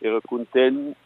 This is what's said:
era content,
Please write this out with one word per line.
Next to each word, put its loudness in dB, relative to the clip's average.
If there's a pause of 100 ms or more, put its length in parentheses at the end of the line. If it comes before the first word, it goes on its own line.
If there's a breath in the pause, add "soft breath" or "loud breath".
era -2
content, 0 (120)